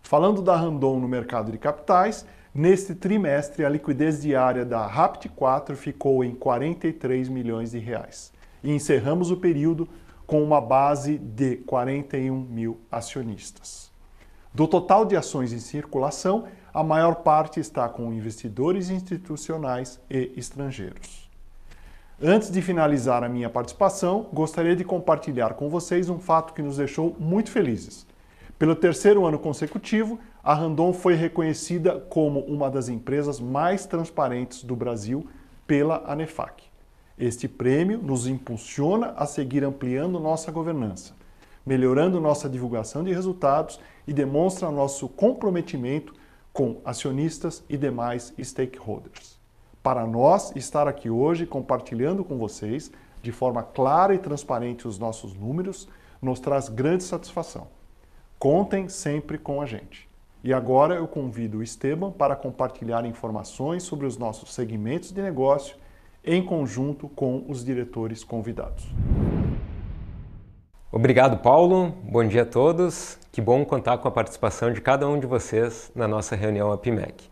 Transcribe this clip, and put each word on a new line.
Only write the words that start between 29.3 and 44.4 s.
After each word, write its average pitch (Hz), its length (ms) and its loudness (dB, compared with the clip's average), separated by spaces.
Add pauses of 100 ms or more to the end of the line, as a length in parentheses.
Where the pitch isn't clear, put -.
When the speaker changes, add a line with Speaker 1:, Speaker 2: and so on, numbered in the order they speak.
Speaker 1:
consecutivo, 214 800 -4 (240)
a 143 100 4
Randon 160 380 2
foi 180 240 4
reconhecida 165 840 0 (120)
como 147 320 2
uma 143 280 -2
das 131 200 -2
empresas 131 500 -2
mais 143 460 0
transparentes 131 800 -4
do 123 120 -4
Brasil 117 500 -4 (400)
pela 151 400 2
anefac. - 560 -8 (560)
Este 123 300 -4
prêmio 160 540 0
nos 127 260 -2
impulsiona 143 880 -2
a 147 80 -2
seguir 139 380 -2
ampliando 139 560 -2
nossa 156 320 -2
governança, 156 640 -4 (520)
melhorando 135 560 4
nossa 151 260 2
divulgação 123 560 -4
de 185 100 -2
resultados 170 640 0 (280)
e 147 60 -6
demonstra 151 580 0